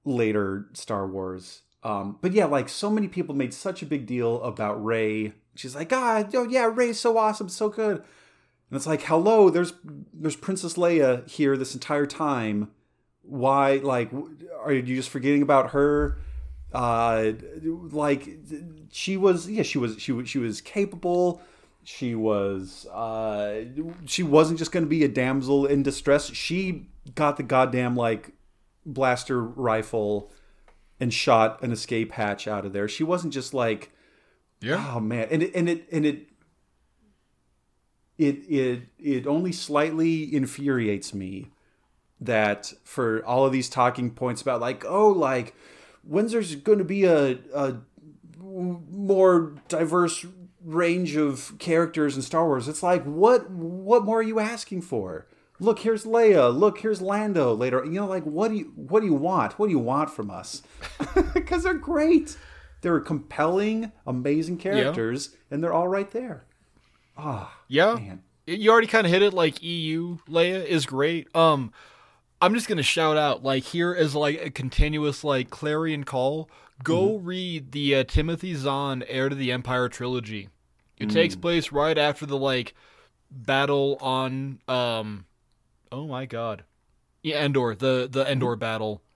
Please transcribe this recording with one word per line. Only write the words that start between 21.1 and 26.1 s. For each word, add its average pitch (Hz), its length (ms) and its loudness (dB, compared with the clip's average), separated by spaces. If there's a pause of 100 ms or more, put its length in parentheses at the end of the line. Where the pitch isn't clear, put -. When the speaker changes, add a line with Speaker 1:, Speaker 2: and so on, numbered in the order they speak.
Speaker 1:
She 120 320 -6
was, 98 760 -2
uh, 110 680 -4 (420)
she 180 200 -4
wasn't 156 340 6
just 160 140 -6
gonna 170 140 0
be 151 180 4
a 135 40 6
damsel 135 560 0
in 139 200 2
distress. 143 500 0